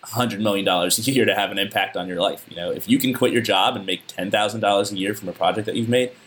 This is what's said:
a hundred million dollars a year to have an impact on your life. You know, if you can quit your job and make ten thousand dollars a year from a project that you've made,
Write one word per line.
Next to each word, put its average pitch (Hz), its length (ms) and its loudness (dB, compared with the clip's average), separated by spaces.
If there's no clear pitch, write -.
a - 60 -18
hundred 113 320 0
million 101 240 2
dollars 90 340 2
a 110 40 -4
year 127 220 4
to 101 120 4
have 98 160 0
an 98 60 -4
impact 98 380 -2
on 90 120 -4
your 90 120 -4
life. 90 280 0
You - 80 -14
know, 87 160 -4
if - 160 -8
you 131 100 6
can 127 160 0
quit 123 180 0
your 113 100 2
job 104 340 2
and 98 100 -8
make 92 220 -6
ten 92 240 -6
thousand 107 280 0
dollars 101 300 2
a 101 60 -8
year 98 180 -2
from 95 140 -10
a 87 40 -10
project 92 340 -2
that 76 100 -4
you've 113 120 -2
made, 123 220 2